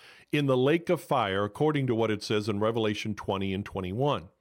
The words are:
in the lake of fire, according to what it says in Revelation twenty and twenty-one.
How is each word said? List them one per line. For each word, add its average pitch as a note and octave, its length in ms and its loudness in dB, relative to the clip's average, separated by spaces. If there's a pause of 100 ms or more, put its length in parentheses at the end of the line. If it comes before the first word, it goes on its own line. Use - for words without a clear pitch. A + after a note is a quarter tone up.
(300)
in D3 160 0
the C3 100 4
lake D3 320 2
of E3+ 120 0
fire, G#2 440 0
according D3 420 0
to A#2+ 80 2
what A2 160 2
it G#2 120 -2
says G#2+ 260 0
in G2+ 100 0
Revelation A2 560 0
twenty G2 380 -4
and G2+ 120 -2
twenty-one. G2 640 -4 (120)